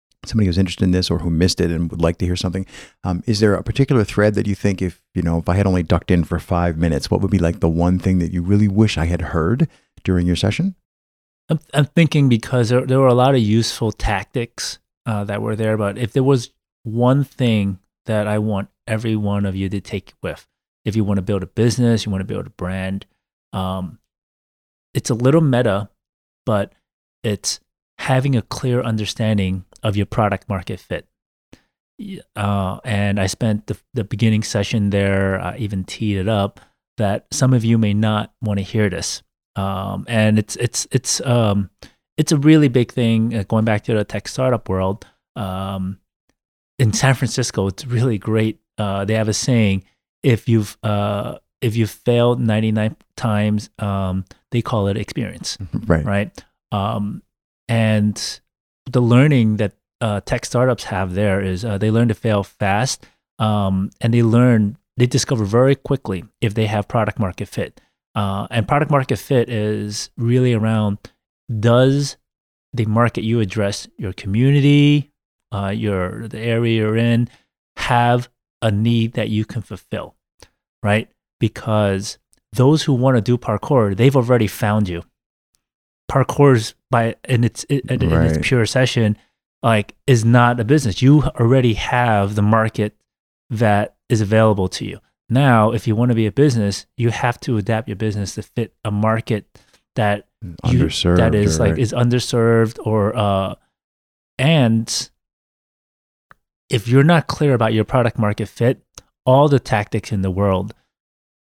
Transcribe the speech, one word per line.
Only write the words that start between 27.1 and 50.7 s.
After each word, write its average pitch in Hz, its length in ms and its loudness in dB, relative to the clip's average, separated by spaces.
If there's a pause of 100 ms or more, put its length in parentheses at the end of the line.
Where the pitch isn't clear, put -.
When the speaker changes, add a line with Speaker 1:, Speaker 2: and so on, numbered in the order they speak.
Speaker 2:
it's - 360 -6 (380)
having 135 380 0
a 110 60 0
clear 123 400 -4
understanding 107 840 -2 (180)
of 101 140 -2
your 101 80 0
product 101 420 -2
market 90 320 -8
fit. - 280 -10 (920)
Y-, 98 200 -14 (160)
uh, 101 480 -2
and 101 360 -2
I 95 80 2
spent 107 400 -4
the, - 100 -6 (160)
the 117 100 -4
beginning 110 400 0
session 101 480 -2
there, 98 500 0
uh, 90 160 -8
even 98 260 -6
teed 104 340 -4
it 92 100 -4
up, 104 320 -2 (380)
that 104 340 -2
some 131 220 2
of 113 120 2
you 113 120 4
may 107 160 2
not 107 480 -2
wanna 101 200 -2
hear 104 280 -2
this. - 340 -8 (320)
Um, 98 520 -6
and 107 320 2
it's, - 160 -4
it's, - 360 -6
it's, - 300 -2
um, 107 480 0 (480)
it's 160 140 0
a 160 60 2
really 151 300 6
big 123 240 0
thing, 113 440 0
uh, 104 80 -2
going 110 220 0
back 107 200 0
to 120 80 -2
the 107 100 0
tech - 240 -10
startup 127 420 -2
world. 95 360 -4 (300)
Um, 95 640 -8 (800)
in 110 160 2
San 135 200 2
Francisco, 117 540 -2
it's - 180 -8
really 120 320 0
great. 110 420 -2 (180)
Uh, 98 260 -4
they 107 120 0
have 110 120 0
a 110 60 0
saying, 104 500 0 (400)
"If 120 240 0
you've, 110 360 0